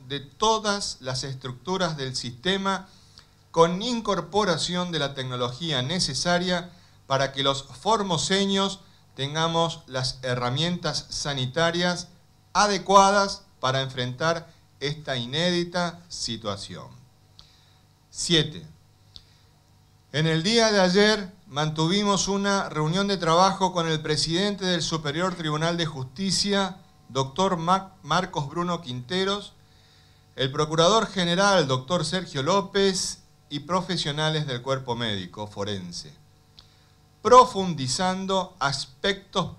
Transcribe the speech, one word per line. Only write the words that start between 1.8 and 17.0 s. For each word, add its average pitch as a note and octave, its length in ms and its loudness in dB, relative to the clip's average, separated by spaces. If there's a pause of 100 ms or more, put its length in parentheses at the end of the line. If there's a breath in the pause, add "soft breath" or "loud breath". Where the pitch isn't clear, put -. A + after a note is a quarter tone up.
del C3 180 -6
sistema F#3+ 760 -4 (640 soft breath)
con F3 320 4
incorporación F3+ 1080 0
de D#3+ 80 -2
la C#3 140 -2
tecnología B2+ 680 -4
necesaria F3 880 0 (380 loud breath)
para C3+ 240 0
que C#3 100 -4
los C3+ 220 2
formoseños G3 1160 0 (360 soft breath)
tengamos D#3+ 680 0
las B2+ 360 -4
herramientas C3+ 840 -2
sanitarias E3 1000 -2 (440)
adecuadas G3 880 4 (160)
para C3+ 240 0
enfrentar C3 680 -4 (260 soft breath)
esta D3 380 -6
inédita F3 920 -2
situación. G2+ 800 -8 (1200 soft breath)